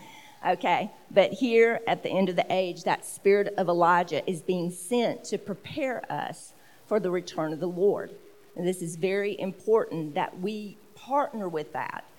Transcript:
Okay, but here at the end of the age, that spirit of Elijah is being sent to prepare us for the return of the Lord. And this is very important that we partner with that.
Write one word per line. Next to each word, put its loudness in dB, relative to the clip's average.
Okay, 0
but 4
here 4
at 0
the -4
end 2
of -4
the 2
age, -2
that 0
spirit 2
of 0
Elijah 4
is -4
being -2
sent -2
to -4
prepare -6
us -8
for 2
the -2
return -2
of -6
the -2
Lord. 0
And -2
this -2
is -8
very -2
important 0
that -2
we -8
partner -2
with -6
that. -6